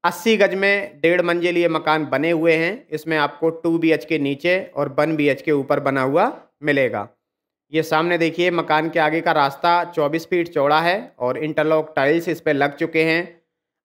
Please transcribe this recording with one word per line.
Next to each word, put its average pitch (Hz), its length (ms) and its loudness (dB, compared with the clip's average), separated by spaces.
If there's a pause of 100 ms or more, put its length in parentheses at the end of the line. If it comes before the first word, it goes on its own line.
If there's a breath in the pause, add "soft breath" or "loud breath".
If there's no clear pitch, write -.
अस्सी 208 320 0
गज 190 180 2
में 196 460 -2
डेढ़ 175 220 2
मंजिल 175 340 0
ये 170 120 2
मकान 156 380 0
बने 151 240 0
हुए 165 220 2
हैं। 175 360 -2
इसमें 156 280 -4
आपको 151 340 0
टू 165 280 -2
बीएचके 156 400 0
नीचे 143 580 -2
और 139 220 -4
वन 156 180 0
बीएचके 143 360 0
ऊपर 139 280 0
बना 135 220 0
हुआ 170 400 0 (200)
मिलेगा। 123 460 0 (640)
ये 156 100 0
सामने 165 360 0
देखिए, 170 320 0
मकान 160 400 0
के 165 80 -2
आगे 156 220 0
का 165 120 0
रास्ता 165 520 0
चौबीस 160 420 -2
फीट 170 220 -2
चौड़ा 151 320 2
है 190 380 -2
और 127 200 -4
इंटरलॉक 156 580 0
टाइल्स 160 320 0
इस 165 120 -4
पे 156 120 -2
लग 143 240 0
चुके 160 280 0
हैं। 170 380 -2 (420)